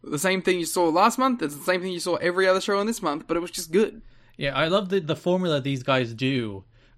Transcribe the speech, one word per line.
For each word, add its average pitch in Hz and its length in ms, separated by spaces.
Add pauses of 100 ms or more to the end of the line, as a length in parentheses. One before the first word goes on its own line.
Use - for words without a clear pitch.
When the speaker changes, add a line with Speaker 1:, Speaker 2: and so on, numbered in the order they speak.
Speaker 1:
the 147 160
same 185 240
thing 185 160
you 165 80
saw 175 220
last 196 300
month, 254 240
it's 147 140
the 139 80
same 185 160
thing 185 120
you 175 80
saw 175 160
every 180 300
other 185 140
show 202 200
in 202 60
this 226 160
month, 156 240
but 165 120
it - 20
was 175 100
just 160 220
good. 220 300 (340)
Speaker 2:
Yeah, 139 180
I 151 140
love 190 220
the, 196 100
the 156 160
formula 175 460
these 135 200
guys 127 300
do, 113 520 (340)